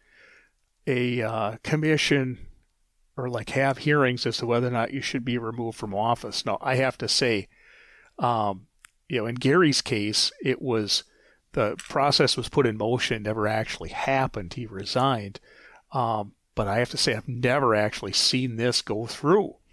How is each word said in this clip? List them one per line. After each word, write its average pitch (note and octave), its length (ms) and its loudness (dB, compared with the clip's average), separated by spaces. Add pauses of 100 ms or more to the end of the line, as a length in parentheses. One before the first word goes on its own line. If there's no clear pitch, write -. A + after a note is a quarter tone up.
(880)
a, B2 340 0
uh, A2 420 -2
commission D3+ 760 2 (800)
or, B2+ 120 -6
like, A2+ 200 -6
have C3+ 300 0
hearings C3+ 460 2
as A#2 120 0
to A#2+ 80 -4
whether A#2+ 220 2
or B2 40 -2
not A#2 220 -2
you C3+ 80 -6
should B2 240 -4
be B2 120 0
removed A2+ 400 -6
from G#2 160 -6
office. A2 520 0
Now, G#2+ 160 0
I C3 140 0
have C3 240 2
to A#2 100 -4
say, A2+ 400 2 (680)
um, G#2+ 500 0 (420)
you C3 80 -2
know, G#2+ 80 0
in A#2 100 -4
Gary's C#3 460 4
case, G#2+ 500 0 (100)
it B2+ 200 0
was, A2+ 420 0 (480)
the A2 260 0
process C#3 600 2
was B2 100 -6
put C3+ 180 2
in A2 120 0
motion, A2+ 460 -2
never G#2+ 260 0
actually A2 400 -4
happened. B2+ 640 -2
He B2 120 -8
resigned. G#2 760 -2 (500)
Um, A2+ 400 -2 (240)
but G#2 140 0
I G#2 100 0
have B2 120 0
to D3 60 -6
say, A#2 180 0
I've A2 120 -8
never B2 480 2
actually G#2 380 0
seen B2+ 420 0
this A#2 260 0
go A2+ 260 -4
through, F3+ 480 2 (180)